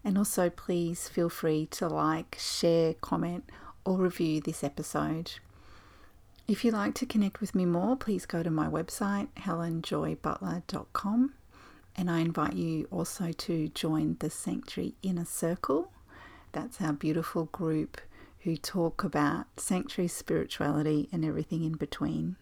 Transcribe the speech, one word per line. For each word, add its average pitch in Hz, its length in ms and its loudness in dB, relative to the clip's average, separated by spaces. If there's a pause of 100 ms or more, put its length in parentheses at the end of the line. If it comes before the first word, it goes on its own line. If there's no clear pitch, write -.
And 196 120 2
also 196 340 4
please 175 600 -2
feel 170 200 2
free 156 380 2
to - 200 -4
like, 156 520 0
share, 165 560 4
comment, 170 540 -2 (340)
or 185 140 2
review 170 440 2
this 160 220 -4
episode. 156 720 -2 (1120)
If 214 180 0
you'd 220 80 6
like 208 220 0
to 254 100 -2
connect 202 340 2
with - 160 -4
me 185 100 4
more, 180 300 4
please 208 300 -2
go 165 180 -2
to 165 80 0
my 156 160 2
website, 196 720 0
helen 170 440 -2
joy 156 340 -2
butler 175 520 -4
dot - 240 -6
com, 233 420 2 (640)
and 180 160 0
I 165 80 4
invite 165 340 2
you 165 380 0
also 170 400 -2
to 160 380 0
join 156 500 2
the 156 100 0
Sanctuary - 720 -4
Inner 175 220 0
Circle. 269 680 0 (600)
That's - 300 -6
our 156 100 0
beautiful 160 540 0
group 160 560 -2 (380)
who 165 180 0
talk - 460 0
about 156 420 0 (100)
sanctuary, - 540 0
spirituality, 151 1000 0
and 160 120 0
everything 156 400 -2
in 160 100 0
between. 156 680 -2